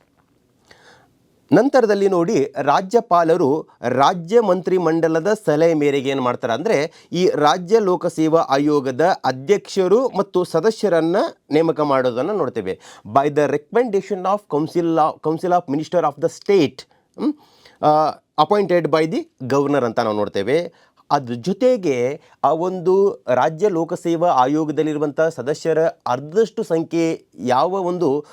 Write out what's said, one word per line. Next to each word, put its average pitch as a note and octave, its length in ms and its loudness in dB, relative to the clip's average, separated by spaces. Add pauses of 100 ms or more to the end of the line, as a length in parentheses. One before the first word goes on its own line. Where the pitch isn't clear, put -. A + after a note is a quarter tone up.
(1500)
ನಂತರದಲ್ಲಿ G#3 560 4
ನೋಡಿ, E3+ 480 0
ರಾಜ್ಯಪಾಲರು E3 1080 2 (140)
ರಾಜ್ಯ E3 600 2
ಮಂತ್ರಿಮಂಡಲದ E3 880 0 (180)
ಸಲಹೆ D#3+ 280 4
ಮೇರೆಗೆ C#3 360 0
ಏನ್ C#3 120 -2
ಮಾಡ್ತಾರೆ B2 320 -2
ಅಂದ್ರೆ, D#3+ 580 -4
ಈ F3 220 2
ರಾಜ್ಯ E3+ 460 2
ಲೋಕಸೇವಾ E3 640 0
ಆಯೋಗದ C#3+ 600 0 (240)
ಅಧ್ಯಕ್ಷರು F#3 920 0
ಮತ್ತು F#3+ 260 -2
ಸದಸ್ಯರನ್ನ E3+ 720 0 (360)
ನೇಮಕ D#3 280 0
ಮಾಡೋದನ್ನ C3 520 0
ನೋಡ್ತೇವೆ. A#2+ 480 -4 (280)
By C#3 220 4
the C#3+ 180 2
recommendation G3 680 -2
of F#3+ 220 -2 (160)
council E3+ 300 -2
of, D#3+ 280 2 (160)
council E3 220 -4
of F3 240 0
minister D#3 380 -2
of D3 120 -4
the D#3 60 -4 (100)
state, F3+ 400 2 (380)
ಹ್ಮ್, D4 140 -2 (500)
ಆ, D3+ 280 2 (320)
appointed F3 480 0
by D#3+ 160 2
the E3 460 -8
governor C#3 320 2
ಅಂತ A#2 140 -2
ನಾವು G#2+ 180 0
ನೋಡ್ತೇವೆ. G#2+ 720 -4 (240)
ಅದ್ರ C3 220 -2
ಜೊತೆಗೆ D#3+ 880 -2 (220)
ಆ C#3+ 100 2
ಒಂದು F#3 760 0
ರಾಜ್ಯ D#3 420 0
ಲೋಕಸೇವಾ E3+ 600 -2
ಆಯೋಗದಲ್ಲಿರುವಂಥ D3 920 0
ಸದಸ್ಯರ D#3 640 -2
ಅರ್ಧದಷ್ಟು D#3 800 -4
ಸಂಖ್ಯೆ E3 640 -2 (140)
ಯಾವ B2+ 340 0
ಒಂದು F3 600 -2